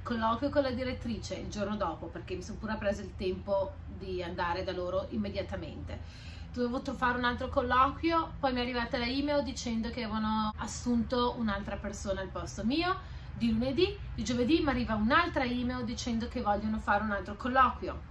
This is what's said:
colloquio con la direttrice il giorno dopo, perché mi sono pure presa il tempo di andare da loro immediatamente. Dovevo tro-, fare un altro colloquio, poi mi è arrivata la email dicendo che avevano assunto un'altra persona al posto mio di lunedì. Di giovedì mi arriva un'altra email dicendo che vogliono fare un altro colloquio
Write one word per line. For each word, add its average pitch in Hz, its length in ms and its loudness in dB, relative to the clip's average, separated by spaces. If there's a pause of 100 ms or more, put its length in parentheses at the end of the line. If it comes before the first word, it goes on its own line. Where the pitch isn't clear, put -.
colloquio 233 460 2
con 285 120 4
la 262 100 4
direttrice 240 640 -4
il 170 140 -6
giorno 208 280 -2
dopo, 170 300 -2
perché 175 280 -8
mi 180 60 -6
sono 196 160 -10
pure 214 180 -4
presa 202 260 -2
il 180 140 -10
tempo 196 600 -2 (220)
di 185 240 -6
andare 175 420 -2
da 185 100 -4
loro 180 380 -2
immediatamente. 196 1200 -6 (200)
Dovevo 240 300 0
tro-, 269 120 -4
fare 285 240 2
un 247 60 0
altro 247 240 0
colloquio, 277 920 4
poi 269 120 4
mi 254 80 0
è - 20 2
arrivata 247 360 -2
la 240 80 0
email 285 380 2
dicendo 226 460 -2
che 233 140 -4
avevano 214 540 0
assunto 240 800 0
un'altra 202 400 -2
persona 196 440 -4
al 190 60 -4
posto 180 380 -6
mio 349 340 2 (360)
di 226 160 2
lunedì. 269 460 2 (160)
Di 233 100 -4
giovedì 247 360 4
mi 320 100 4
arriva 240 260 2
un'altra 277 500 4
email 247 400 0
dicendo 233 420 -2
che 240 140 -4
vogliono 208 380 2
fare 208 240 4
un 214 80 0
altro 202 240 -4
colloquio 247 760 2